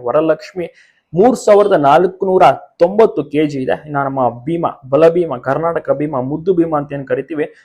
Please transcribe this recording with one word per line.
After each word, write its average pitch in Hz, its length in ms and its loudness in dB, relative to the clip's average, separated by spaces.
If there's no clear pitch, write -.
ವರಲಕ್ಷ್ಮಿ 156 640 -2
ಮೂರ್ 226 260 4
ಸಾವಿರದ 202 320 4
ನಾಲ್ಕುನೂರ 185 560 2
ತೊಂಬತ್ತು 202 400 2
ಕೆಜಿ 143 320 -2
ಇದೆ. - 100 -2
ಇನ್ನು 143 200 -4
ನಮ್ಮ 135 140 -4
ಭೀಮ, 165 180 -4
ಬಲಭೀಮ, 165 400 2
ಕರ್ನಾಟಕ 156 500 -2
ಭೀಮ, 151 160 -6
ಮುದ್ದು 165 260 -2
ಭೀಮ 165 220 0
ಅಂತ 143 180 -8
ಏನ್ 135 140 -12
ಕರಿತೀವಿ, 147 340 -6